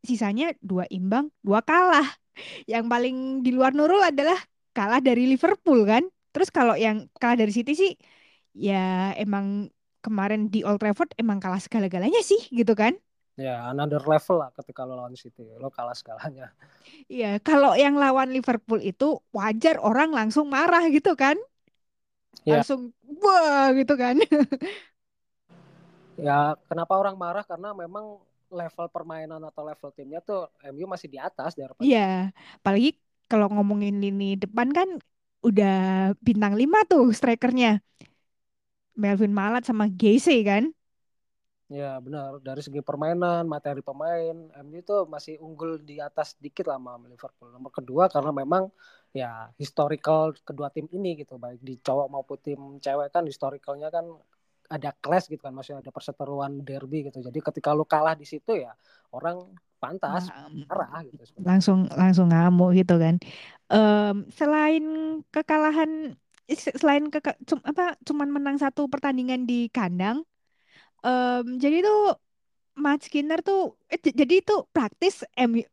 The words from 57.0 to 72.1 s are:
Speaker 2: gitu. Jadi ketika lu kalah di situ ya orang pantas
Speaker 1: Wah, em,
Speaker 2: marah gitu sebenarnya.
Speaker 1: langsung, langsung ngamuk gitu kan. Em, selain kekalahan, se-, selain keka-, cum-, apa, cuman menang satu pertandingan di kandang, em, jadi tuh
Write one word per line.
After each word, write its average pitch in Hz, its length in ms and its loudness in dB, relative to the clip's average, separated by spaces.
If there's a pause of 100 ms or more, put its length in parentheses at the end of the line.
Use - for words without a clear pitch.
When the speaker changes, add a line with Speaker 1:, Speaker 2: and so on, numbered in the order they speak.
Speaker 2:
gitu. 135 160 -14
Jadi 123 240 -10
ketika 147 320 -2
lu 151 80 0
kalah 156 320 0
di 147 80 -20
situ 160 320 -6
ya 123 160 -8 (400)
orang 180 400 -10 (240)
pantas 180 560 -8
Speaker 1:
Wah, 143 160 -20
em, 147 160 -14
Speaker 2:
marah 165 400 -8
gitu - 240 -20
sebenarnya. - 160 -18
Speaker 1:
langsung, 185 340 4 (140)
langsung 185 400 4
ngamuk 180 480 6
gitu 180 160 4
kan. 165 240 2 (480)
Em, 208 640 4
selain 302 520 0 (440)
kekalahan, 311 880 -2 (320)
se-, 302 320 -6
selain 294 320 2
keka-, 302 320 -4
cum-, 285 240 -2
apa, 339 400 -4
cuman 285 240 -2
menang 285 240 -2
satu 285 320 -2
pertandingan 254 560 -4
di 240 240 -2
kandang, 202 560 -2 (800)
em, 247 400 0 (160)
jadi 302 240 2
tuh 415 320 4 (640)